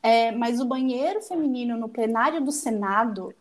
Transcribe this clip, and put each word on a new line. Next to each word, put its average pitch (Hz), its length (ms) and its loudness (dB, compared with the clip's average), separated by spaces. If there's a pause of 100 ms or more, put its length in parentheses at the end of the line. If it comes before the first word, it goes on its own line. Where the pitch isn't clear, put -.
é, 233 280 6
mas 233 280 0
o 262 60 0
banheiro 262 560 0
feminino 247 560 -2
no 226 120 -6
plenário 233 520 0
do 277 100 -2
Senado 202 880 -2